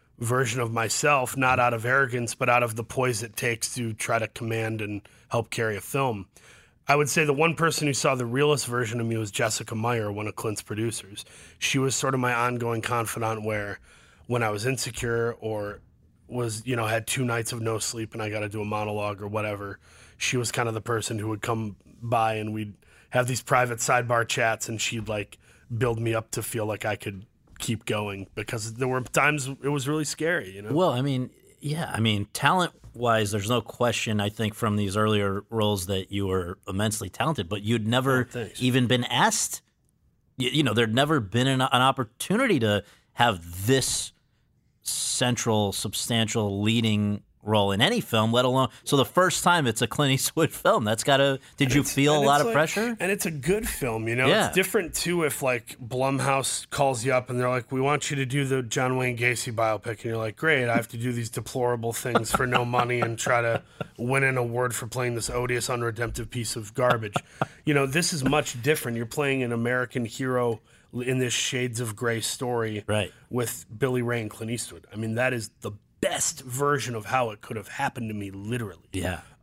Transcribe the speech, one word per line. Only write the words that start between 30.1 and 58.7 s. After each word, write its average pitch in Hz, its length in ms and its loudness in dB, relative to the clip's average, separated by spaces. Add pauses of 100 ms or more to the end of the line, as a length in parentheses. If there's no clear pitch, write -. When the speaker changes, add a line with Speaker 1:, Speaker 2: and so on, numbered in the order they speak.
Speaker 1:
you 98 80 -12
know? 107 100 -6
Speaker 2:
Well, 175 180 4
I 120 100 2
mean, 131 300 0 (300)
yeah, 151 320 -4
I - 80 -2
mean, 104 320 2
talent-wise, 120 1000 2
there's 101 200 -2
no 123 100 2
question, 110 600 0
I 101 100 0
think, 107 240 -2
from 104 220 0
these 101 200 -2
earlier 101 540 2
roles 104 360 0
that 95 260 -4
you 98 140 -2
were 92 320 -2 (100)
immensely 101 400 -2
talented, 113 400 -2
but 101 140 -6
you'd 110 240 0
never 127 360 2
Speaker 1:
Oh, - 100 0
thanks. 117 300 -8
Speaker 2:
even 127 240 4
been 123 180 2
asked, - 580 0 (760)
y-, 127 140 0
you 147 100 4
know, 113 120 4
there'd 113 200 4
never 147 260 4
been 117 260 0
an, 131 140 2
an 131 80 2 (140)
opportunity 165 800 2
to 104 240 2 (300)
have 92 520 0
this - 460 2 (680)
central, 110 920 0
substantial 107 920 0
leading 107 600 2 (200)
role 101 300 2
in 98 80 0
any 208 220 4
film, 113 320 2
let 123 100 6
alone, 127 240 4 (160)
so 143 140 4
the 127 60 6
first - 380 2
time 175 240 4
it's 113 140 0
a 120 60 4
Clint 139 260 0
Eastwood 151 400 2
film, 156 320 2
that's 110 200 0
gotta, 139 340 4 (180)
did 139 120 2
Speaker 1:
And 123 60 0
Speaker 2:
you 147 60 6
Speaker 1:
it's, 131 140 0
Speaker 2:
feel 143 180 4
a 151 60 4
Speaker 1:
and 143 80 4
Speaker 2:
lot 139 80 6
Speaker 1:
it's 143 80 6
Speaker 2:
of 185 60 2
Speaker 1:
like, 226 60 -2
Speaker 2:
pressure? 214 460 0
Speaker 1:
and 180 100 -2
it's 202 140 -2
a 190 60 -2
good 165 360 0
film, 113 420 -2
you 117 60 0
know? 131 120 2
Speaker 2:
Yeah. 170 220 4
Speaker 1:
It's - 60 -4
different, 185 400 2
too, 170 280 0
if, 143 180 -2
like, 127 420 -2
Blumhouse 131 840 0
calls 135 340 2
you 131 120 2
up 127 160 0
and 123 100 0
they're 123 80 2
like, 127 240 -2
"We 131 80 0
want 139 300 2
you 147 60 -2
to 135 100 0
do 139 180 0
the 131 180 0
John 127 360 0